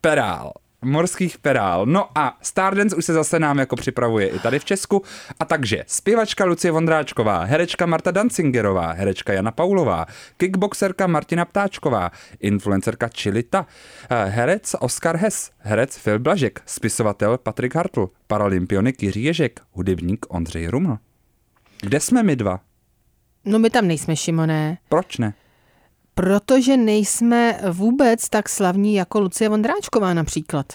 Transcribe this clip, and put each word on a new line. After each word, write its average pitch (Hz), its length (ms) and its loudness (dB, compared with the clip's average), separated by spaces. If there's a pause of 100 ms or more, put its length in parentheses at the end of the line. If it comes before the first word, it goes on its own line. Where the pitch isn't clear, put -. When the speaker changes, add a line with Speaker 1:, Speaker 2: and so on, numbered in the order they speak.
Speaker 1:
Perál. 113 520 0 (320)
Morských 165 540 0
perál. 101 480 2
No 180 220 2 (100)
a 135 240 -2
Stardance 196 540 0
už 160 80 -2
se 175 80 -2
zase 160 260 0
nám 147 200 2
jako 131 180 -2
připravuje 113 520 0
i 92 100 -4
tady 123 200 0
v - 60 -6
Česku. 196 380 0 (380)
A 160 40 -2
takže 135 420 -2
zpěvačka 214 580 0
Lucie 175 280 0
Vondráčková, 143 720 0
herečka 170 420 0
Marta 165 240 0
Dancingerová, 120 840 0
herečka 95 400 -2
Jana 98 180 0
Paulová, 151 560 0 (300)
kickboxerka 190 680 -2
Martina 170 380 0
Ptáčková, 139 680 -2 (300)
influencerka 104 680 0
Čilita, 120 580 -2 (440)
eh, 117 140 0
herec 120 560 -2
Oskar 160 360 -2
Hess, 196 420 -2
herec 107 400 -2
Phil 107 200 0
Blažek, 139 480 0
spisovatel 107 720 -2
Patrik 117 360 -4
Hartl, 160 360 -2 (160)
paralympionik 101 760 0
Jiří 101 220 -2
Ježek, 156 360 -2 (120)
hudebník 92 560 -2
Ondřej 82 380 -6
Ruml. 127 320 0 (840)
Kde 104 200 -2
jsme 247 220 2
my 165 140 2
dva? 98 240 -2 (840)
Speaker 2:
No 208 140 0
my 220 120 4
tam 226 180 2
nejsme, 160 280 -2
Šimone. 160 640 -2 (100)
Speaker 1:
Proč - 300 -2
ne? 110 160 -2 (800)
Speaker 2:
Protože 240 640 4
nejsme 233 840 2 (120)
vůbec 226 580 2
tak 208 200 -2
slavní 196 460 2
jako 196 260 0
Lucie 202 280 0
Vondráčková 214 680 0
například. 156 600 -2